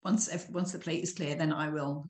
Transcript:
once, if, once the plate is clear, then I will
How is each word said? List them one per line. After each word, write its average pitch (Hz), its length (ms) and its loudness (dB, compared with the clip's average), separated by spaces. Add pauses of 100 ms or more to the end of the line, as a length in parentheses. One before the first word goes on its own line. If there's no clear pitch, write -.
once, 220 240 4
if, 170 240 -4
once 180 200 2
the 175 60 -6
plate 170 260 -2
is 175 100 -2
clear, 147 220 -2
then 156 160 4
I 156 180 0
will 147 400 -2